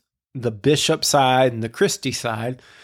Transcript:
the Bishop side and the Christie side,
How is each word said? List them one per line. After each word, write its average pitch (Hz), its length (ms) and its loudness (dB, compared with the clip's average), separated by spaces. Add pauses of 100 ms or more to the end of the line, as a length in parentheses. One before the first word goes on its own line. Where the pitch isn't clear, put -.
(360)
the 117 160 -4
Bishop 147 520 0
side 131 480 4
and 113 120 -6
the 113 40 -4
Christie - 440 -2
side, 117 500 -6 (200)